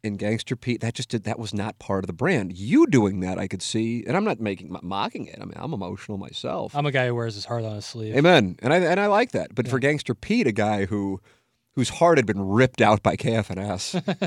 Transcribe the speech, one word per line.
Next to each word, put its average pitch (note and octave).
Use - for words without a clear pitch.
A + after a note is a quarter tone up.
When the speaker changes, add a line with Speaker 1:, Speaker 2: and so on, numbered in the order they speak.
Speaker 1:
and G#2
Gangster A2
Pete, A#2+
that A2+
just -
did, A2
that A2
was A2
not G#2
part F#2+
of F#2
the F#2
brand. G2+
You D#3+
doing G#2
that, F#2
I G2
could F#2+
see, A2+
and D3
I'm G#3
not D#3
making, G2
mo-, -
mocking G2
it. -
I G2+
mean, F#2
I'm D#3+
emotional G2
myself. B2
Speaker 2:
I'm D3
a C#3+
guy B2+
who A#2+
wears A#2
his G2+
heart A#2
on A2
his G#2
sleeve. A2+
Speaker 1:
Amen. C#3+
And B2+
I, F3
and F3+
I G3+
like G#3
that. F2
But B2
for C3+
Speaker 2:
Yeah. B2+
Speaker 1:
Gangster C#3
Pete, G#3+
a A#2+
guy G#2
who, G2
whose B2+
heart E3+
had B2
been G2
ripped A#2+
out G#2+
by F#2
K A#2+
F G#2
N F2+
S, G2+
Speaker 2:
<laughs> -